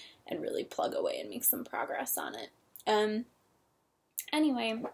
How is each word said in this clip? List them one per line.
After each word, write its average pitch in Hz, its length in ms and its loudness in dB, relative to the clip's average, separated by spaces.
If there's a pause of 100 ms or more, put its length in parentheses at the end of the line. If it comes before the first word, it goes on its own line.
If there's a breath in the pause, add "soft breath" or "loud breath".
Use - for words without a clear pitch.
(280 loud breath)
and - 140 -4
really - 220 -2
plug - 320 -2
away - 240 0
and 107 100 -8
make - 140 -8
some - 200 2
progress - 540 -4
on 151 180 -4
it. 113 140 -10 (380)
Um, 214 380 4 (1080)
anyway, 240 480 4 (120)